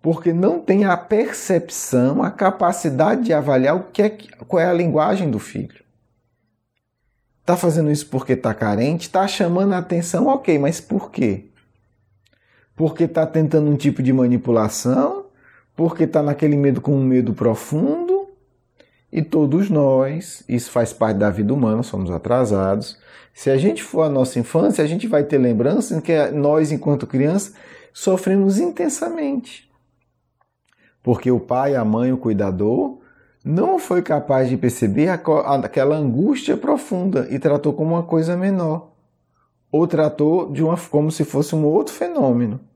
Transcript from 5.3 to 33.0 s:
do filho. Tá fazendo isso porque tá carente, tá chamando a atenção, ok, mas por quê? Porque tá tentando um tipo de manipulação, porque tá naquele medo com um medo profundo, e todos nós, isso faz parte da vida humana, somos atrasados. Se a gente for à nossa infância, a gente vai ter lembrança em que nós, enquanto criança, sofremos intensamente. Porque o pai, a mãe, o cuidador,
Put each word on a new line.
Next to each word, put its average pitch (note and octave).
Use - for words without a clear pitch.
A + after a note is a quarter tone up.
do G#2+
filho. -
Tá F3
fazendo D#3+
isso D3
porque C3
tá A#2+
carente, A#2
tá F#3+
chamando F#3+
a F3+
atenção, F3
ok, C4
mas D3
por -
quê? G#2
Porque D#3+
tá D#3+
tentando D#3
um C#3+
tipo C#3+
de C3
manipulação, B2
porque E3
tá D#3
naquele D3
medo C#3
com D3
um C#3
medo B2+
profundo, D4+
e E3
todos D#3
nós, C#3
isso A#2+
faz A#2
parte A2
da G#2
vida G#2
humana, A#2+
somos F#2+
atrasados. G2+
Se -
a C3+
gente F3
for -
à D3+
nossa C3
infância, -
a D3+
gente D#3
vai C#3+
ter C#3+
lembrança C3
em D#3
que D3+
nós, D3
enquanto D3
criança, D#3
sofremos G3
intensamente. D#4+
Porque B2
o B2
pai, C3+
a A#2
mãe, A2+
o C3
cuidador, G#2